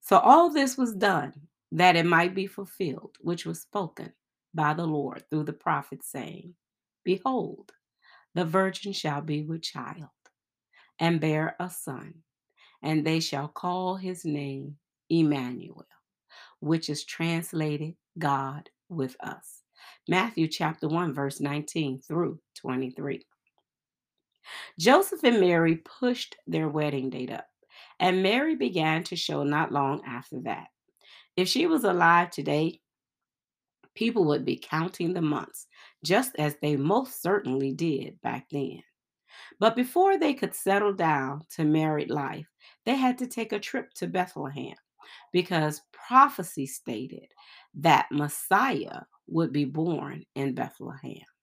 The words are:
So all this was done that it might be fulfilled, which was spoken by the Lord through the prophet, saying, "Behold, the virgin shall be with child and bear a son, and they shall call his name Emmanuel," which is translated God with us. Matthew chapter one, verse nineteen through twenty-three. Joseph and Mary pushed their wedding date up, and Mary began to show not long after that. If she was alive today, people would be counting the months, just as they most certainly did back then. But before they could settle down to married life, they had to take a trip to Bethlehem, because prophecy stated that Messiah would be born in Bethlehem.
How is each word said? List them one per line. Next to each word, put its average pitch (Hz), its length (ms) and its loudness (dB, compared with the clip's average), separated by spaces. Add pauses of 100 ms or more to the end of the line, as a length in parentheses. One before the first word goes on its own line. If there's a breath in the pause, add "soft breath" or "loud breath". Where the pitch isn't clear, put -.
So - 180 6
all 320 320 10
this 277 260 0
was 233 180 0
done 170 540 0 (220)
that 170 260 6
it 170 80 4
might 175 300 4
be 190 120 -2
fulfilled, - 760 -8
which 170 260 -4
was 165 160 -8
spoken - 500 -8 (400)
by 151 220 0
the 170 120 -4
Lord 143 440 -4
through 156 140 0
the 151 100 -8
prophet, - 500 -4
saying, - 520 -12 (480)
"Behold, 190 680 -2 (640 soft breath)
the 180 100 0
virgin 190 480 0
shall 147 300 -4
be 151 200 -4
with 160 200 -8
child - 480 -12 (880 soft breath)
and 165 220 4
bear 156 380 0
a 180 120 -8
son, - 540 -14 (580 soft breath)
and 151 240 0
they 160 140 2
shall 151 280 -4
call 185 480 -4
his 185 280 -8
name 143 540 -6 (300)
Emmanuel," 135 760 0 (720 loud breath)
which 160 320 -2
is 147 140 -6
translated 165 920 -4 (220)
God 139 520 -2 (200)
with 139 300 -4
us. - 420 -14 (440 loud breath)
Matthew 180 420 0
chapter 160 400 -4
one, 165 260 -2
verse 139 260 -4
nineteen 147 600 -4
through 165 420 -4 (120)
twenty-three. 131 680 -8 (1500 loud breath)
Joseph 294 440 4
and 240 180 6
Mary 165 360 6
pushed - 600 -4 (100)
their 160 220 -2
wedding 147 400 -2
date 127 220 -8
up, - 180 -12 (500 loud breath)
and 185 240 4
Mary 262 340 2
began 165 480 0
to - 120 -8
show 147 280 -2
not 147 280 0
long 143 320 0
after 127 360 -12
that. - 280 -8 (680 loud breath)
If 185 120 0
she 294 180 2
was 311 180 2
alive 175 460 6
today, 151 520 -2 (1120)
people 226 300 2
would 147 200 2
be 127 120 -2
counting 165 580 -4
the 175 80 -2
months, 147 460 -4 (360 loud breath)
just 202 320 2
as 151 200 -2
they 151 200 0
most 202 460 0
certainly 135 500 -2
did 156 480 -4
back 120 300 -8
then. 135 320 -8 (760 loud breath)
But 220 180 4
before 359 420 2
they 294 160 0
could - 200 -4
settle 202 380 2
down 151 580 0
to 165 140 -2
married 156 460 2
life, 143 400 -6 (340 soft breath)
they 254 120 0
had 254 220 2
to 254 80 -6
take 226 260 -6
a 208 80 -4
trip - 340 -8
to 175 140 -6
Bethlehem, 151 680 -6 (560 loud breath)
because 160 500 0 (100)
prophecy 247 720 2
stated - 680 -10 (420 loud breath)
that 147 360 4
Messiah 190 920 0 (220)
would 160 260 0
be 143 120 0
born 147 680 -4
in 135 200 -2
Bethlehem. - 720 -10 (180)